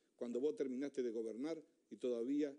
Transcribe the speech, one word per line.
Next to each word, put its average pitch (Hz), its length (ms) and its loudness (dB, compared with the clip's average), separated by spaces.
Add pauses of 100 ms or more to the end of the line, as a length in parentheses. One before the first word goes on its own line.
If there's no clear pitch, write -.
(160)
cuando 120 240 -2
vos 147 160 4
terminaste 135 460 0
de 120 80 2
gobernar 117 520 -2 (280)
y 113 60 -12
todavía 135 640 2